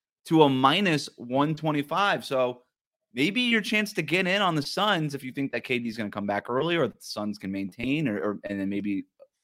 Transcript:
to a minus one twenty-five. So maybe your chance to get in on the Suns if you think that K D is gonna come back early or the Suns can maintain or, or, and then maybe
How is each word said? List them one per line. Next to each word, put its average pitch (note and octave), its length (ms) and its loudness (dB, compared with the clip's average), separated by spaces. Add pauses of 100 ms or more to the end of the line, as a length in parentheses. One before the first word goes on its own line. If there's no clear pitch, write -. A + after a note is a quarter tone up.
(260)
to D#3+ 180 8
a C#3+ 60 10
minus C#3+ 580 4 (100)
one C3+ 360 0
twenty-five. D3+ 720 0
So B2+ 380 -2 (500)
maybe E3 280 0
your A#3+ 200 2
chance G#3+ 320 -2
to F3 80 -2
get F3 240 0
in F#3+ 160 2
on F3+ 140 2
the D3 80 0
Suns F3+ 500 0
if C3+ 100 -8
you B2+ 80 -10
think C#3 200 -4
that A#2+ 120 -4
K B2+ 140 -2
D A#2+ 120 -4
is G#2+ 80 -8
gonna G#2+ 120 -4
come G2+ 160 -6
back G2+ 240 -2
early D3 260 0
or D3 120 2
the G2 120 -8
Suns G#2 380 -8
can F#2+ 140 -8
maintain A#2+ 560 -4
or, G#2 100 -2
or, G2+ 280 -4
and G2 140 -4
then G2 100 -2
maybe G2+ 360 -4 (380)